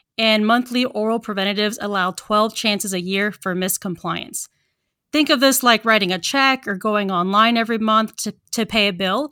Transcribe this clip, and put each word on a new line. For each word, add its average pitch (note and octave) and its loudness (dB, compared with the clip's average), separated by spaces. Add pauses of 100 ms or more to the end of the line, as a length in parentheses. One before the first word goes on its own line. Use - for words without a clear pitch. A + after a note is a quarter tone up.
(180)
and A3 2
monthly B3 2
oral A3+ -2
preventatives G3+ -2
allow F#3+ -2
twelve G#3+ 0
chances G#3 -2
a F3+ -2
year G3 -2
for F#3+ -6
miscompliance. F3+ -6 (640)
Think D4+ 2
of C#4+ 4
this C4+ 4
like A#3 4
writing G#3 2
a F#3 -4
check C4 0
or G3+ -4
going G#3 -2
online G3+ 2
every A3+ -2
month A3 0
to, G#3 -8 (200)
to A3+ -2
pay G#3+ 2
a G3+ 0
bill G3 -2